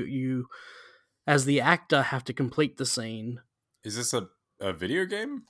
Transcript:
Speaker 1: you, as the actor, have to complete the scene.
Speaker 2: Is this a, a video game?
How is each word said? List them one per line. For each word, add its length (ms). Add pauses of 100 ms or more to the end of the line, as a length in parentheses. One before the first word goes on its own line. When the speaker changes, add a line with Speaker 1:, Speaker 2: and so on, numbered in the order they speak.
Speaker 1:
you, 420 (800)
as 180
the 160
actor, 400
have 240
to 80
complete 440
the 80
scene. 540 (440)
Speaker 2:
Is 120
this 180
a, 140 (320)
a 140
video 320
game? 440